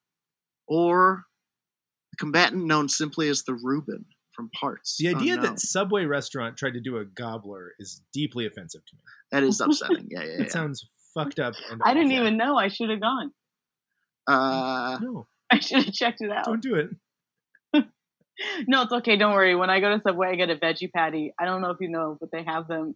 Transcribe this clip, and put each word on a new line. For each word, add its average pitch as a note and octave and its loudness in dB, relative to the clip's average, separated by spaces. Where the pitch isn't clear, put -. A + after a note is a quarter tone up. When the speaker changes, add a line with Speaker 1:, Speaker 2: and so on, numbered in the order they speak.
Speaker 1:
or F3+ 4
the - -20
combatant E3 2
known D3+ 2
simply D3+ -2
as C#3 0
the C3 -6
Reuben B2+ -4
from A#2 -12
Parts - -6
Speaker 2:
The D#3+ 0
idea F3+ 0
Speaker 1:
Unknown. A#2+ 0
Speaker 2:
that - -4
Subway F#3+ 0
restaurant C3 -4
tried C3+ -4
to B2 -8
do A#2+ -6
a G#2+ -6
gobbler G2+ -12
is - -18
deeply B2 -4
offensive E2 -16
to - -20
me. - -20
Speaker 1:
That C#3 2
is C3+ 2
upsetting. - 0
Yeah, E2+ -8
yeah, D#2+ -8
Speaker 2:
It E2 -6
Speaker 1:
yeah. - -4
Speaker 2:
sounds D3+ -6
fucked D#3+ -4
up B2 -2
and - -10
Speaker 3:
I A#3+ 4
didn't D4 4
Speaker 2:
awful. B3+ 2
Speaker 3:
even A3 2
know. C4 0
I G3+ 2
should A3 -4
have G#3+ -4
gone. B3+ -2
Speaker 1:
Uh, C3 2
Speaker 2:
No. A3 -8
Speaker 3:
<laughs> - -2
I C4+ 6
should - 2
have G3+ -6
checked A#3 -2
it G#3 -4
out. G3+ -4
Speaker 2:
Don't A3+ -2
do B3+ -2
it. D#3 0
Speaker 3:
<laughs> D4 6
No, C4 6
it's A#3+ -2
okay. A#3 4
Don't G#3 4
worry. F#3+ 6
When F#3 2
I F#3+ 4
go G3+ 4
to G#3+ 0
Subway, F#3 2
I F#3 0
get F3 2
a E3 0
veggie E3 -2
patty. D#3+ 0
I E3+ -4
don't F#3 0
know F3+ 0
if E3+ -8
you F3+ -4
know, D#3+ -4
but E3 -10
they E3 -6
have D#3+ -4
them. D#3+ -4